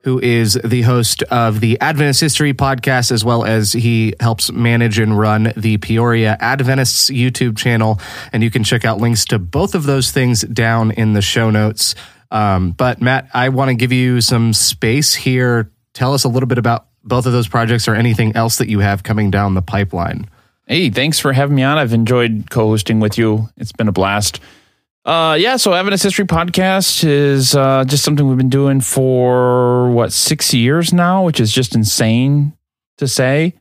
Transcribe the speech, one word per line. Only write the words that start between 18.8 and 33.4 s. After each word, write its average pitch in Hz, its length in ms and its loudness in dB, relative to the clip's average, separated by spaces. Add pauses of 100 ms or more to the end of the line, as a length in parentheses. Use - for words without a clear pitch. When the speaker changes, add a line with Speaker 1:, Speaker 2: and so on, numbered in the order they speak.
Speaker 1:
have 101 240 0
coming 104 260 0
down 101 240 0
the 92 80 0
pipeline. 87 680 -4 (380)
Speaker 2:
Hey, 156 240 0
thanks 135 300 -2
for 139 120 0
having 143 220 0
me 131 80 2
on. 143 160 0
I've 123 140 0
enjoyed 113 580 0
co-hosting 110 480 0
with 107 180 0
you. 110 400 0
It's - 140 -12
been 113 160 -4
a 101 60 0
blast. 98 480 -2 (640)
Uh, 160 340 0
yeah, 233 160 0
so 214 180 0
Adventist 190 300 0
History 196 220 0
Podcast 180 800 0
is, 143 500 2
uh, 135 300 2
just 135 180 0
something 147 240 2
we've 131 100 2
been 131 120 2
doing 139 320 2
for, 123 1120 2
what, 120 200 2
six - 400 -2
years 143 400 2
now, 180 320 2
which 165 140 0
is 110 140 0
just 127 240 -2
insane 123 800 2 (440)
to 143 80 -4
say. 139 540 0